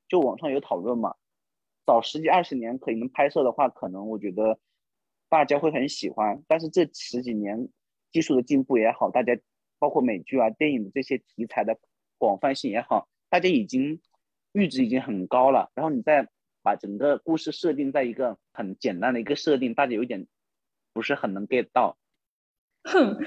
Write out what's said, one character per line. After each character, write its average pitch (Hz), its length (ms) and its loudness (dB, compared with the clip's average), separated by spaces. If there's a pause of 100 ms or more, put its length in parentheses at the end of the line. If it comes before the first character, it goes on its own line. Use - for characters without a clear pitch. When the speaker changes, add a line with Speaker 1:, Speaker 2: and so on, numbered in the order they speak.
Speaker 1:
就 185 120 4
网 127 180 2
上 151 120 -4
有 139 100 0
讨 - 160 -4
论 117 220 -2
嘛， 101 160 -2 (720)
早 117 160 6
十 - 180 -8
几 160 80 0
二 175 160 4
十 - 100 -8
年 120 240 -6
可 127 140 -4
以 113 40 -2
能 117 120 -4
拍 143 220 0
摄 151 120 2
的 123 100 2
话， 123 160 2
可 - 200 -8
能 98 200 -10
我 110 100 -6
觉 98 120 -6
得 110 280 0 (680)
大 156 160 4
家 143 140 2
会 156 120 0
很 143 180 -2
喜 - 220 -8
欢。 107 360 -2
但 160 140 2
是 160 80 -6
这 160 240 2
十 - 300 -8
几 120 120 -6
年 107 340 -4 (440)
技 160 80 2
术 147 160 2
的 123 60 4
进 135 220 2
步 127 140 2
也 110 140 4
好， 98 180 -2
大 127 120 2
家 117 160 2 (400)
包 143 120 2
括 143 120 2
美 110 180 0
剧 131 180 -4
啊、 113 120 4
电 151 220 0
影 113 120 -2
的 95 100 -10
这 135 80 -2
些 131 160 -4
题 - 280 -10
材 110 180 -4
的 110 140 -2 (380)
广 104 220 0
泛 135 160 0
性 135 160 -4
也 107 100 -2
好， - 280 -2 (220)
大 175 100 2
家 185 80 2
已 131 160 2
经 139 360 -2 (520)
阈 202 160 2
值 131 160 0
已 110 40 0
经 127 140 0
很 95 240 -4
高 127 240 4
了， 120 240 2
然 139 100 -4
后 160 60 -2
你 127 100 -2
再 147 280 2 (340)
把 98 140 0
整 101 200 -10
个 135 220 2
故 160 180 -2
事 156 160 -6
设 160 220 -2
定 135 180 -4
在 139 120 0
一 117 100 -4
个 123 240 -4 (140)
很 95 260 -8
简 95 220 -4
单 123 120 0
的 117 80 -2
一 110 40 -8
个 143 120 -2
设 143 220 2
定， 120 160 -2
大 143 120 2
家 123 60 -6
有 110 100 -2
一 123 40 -2
点 104 200 -8 (680)
不 110 80 -4
是 143 120 -2
很 107 200 -4
能 101 120 -6
get 123 280 0
到。 107 240 0 (840)
Speaker 2:
哼， 233 420 2